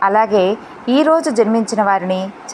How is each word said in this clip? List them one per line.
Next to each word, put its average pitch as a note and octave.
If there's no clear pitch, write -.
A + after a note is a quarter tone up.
అలాగే G3+
ఈరోజు D4+
జన్మించిన A3
వారిని F#3+